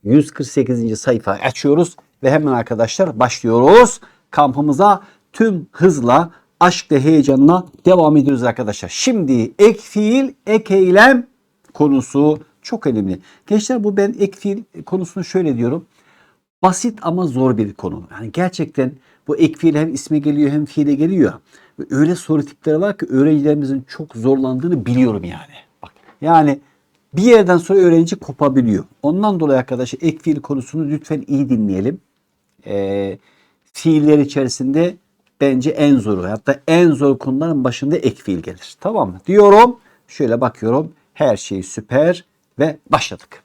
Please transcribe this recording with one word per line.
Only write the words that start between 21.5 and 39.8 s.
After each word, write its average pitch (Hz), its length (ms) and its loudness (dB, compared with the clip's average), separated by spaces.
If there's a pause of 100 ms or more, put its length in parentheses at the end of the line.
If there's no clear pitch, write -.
Öyle 156 260 0
soru 156 300 -4
tipleri 156 340 -4
var 202 180 -4
ki - 80 -8
öğrencilerimizin 143 840 0
çok - 280 -16
zorlandığını 131 680 -2
biliyorum 120 380 0
yani. 85 300 -16 (280)
Bak, - 100 -20 (280)
yani 147 400 2 (540)
bir 175 80 -2
yerden 208 360 6
sonra 190 200 0
öğrenci 170 380 4
kopabiliyor. 131 680 -2 (180)
Ondan 180 380 -2
dolayı 143 180 2
arkadaşlar 127 440 -6
ek 160 160 -2
fiil 151 220 -4
konusunu 143 500 -8
lütfen 151 360 -8
iyi 139 220 -2
dinleyelim. 107 520 -2 (640)
Ee, 98 520 -6 (540)
fiiller 151 460 2
içerisinde 143 800 -2 (440)
bence 139 300 0
en 147 260 2
zoru, 101 320 -2
hatta 110 400 -4
en 170 220 4
zor 139 280 0
konuların 139 460 -4
başında 139 320 -4
ek - 260 -4
fiil 90 180 -6
gelir. - 400 -18
Tamam 180 300 -4
mı? 90 160 -18
Diyorum. 208 500 6 (320)